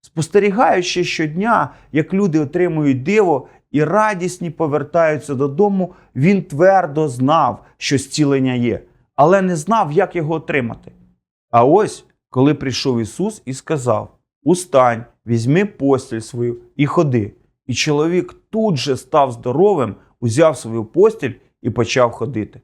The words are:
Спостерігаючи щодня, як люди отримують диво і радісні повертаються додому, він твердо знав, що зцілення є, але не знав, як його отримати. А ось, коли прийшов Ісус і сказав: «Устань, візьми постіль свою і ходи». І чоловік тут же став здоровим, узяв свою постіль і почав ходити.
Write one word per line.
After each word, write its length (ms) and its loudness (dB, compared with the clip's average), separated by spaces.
Спостерігаючи 1040 0
щодня, 640 -2
як 220 -2
люди 260 2
отримують 600 0
диво 460 0
і 140 0
радісні 680 -2
повертаються 840 -2
додому, 600 -2
він 260 2
твердо 680 2
знав, 560 0
що 220 -2
зцілення 560 0
є, 280 -2
але 280 4
не 140 -2
знав, 360 -2
як 240 0
його 180 -4
отримати. 580 -6
А 140 4
ось, 400 2
коли 240 2
прийшов 460 -4
Ісус 440 -6
і 100 -10
сказав: 540 -4
«Устань, 600 2
візьми 380 2
постіль 560 -2
свою 360 -6
і 100 2
ходи». 460 0
І 80 -6
чоловік 640 -2
тут 260 0
же 200 -2
став 360 0
здоровим, 640 0
узяв 360 2
свою 280 -6
постіль 500 0
і 80 -4
почав 420 0
ходити. 520 -8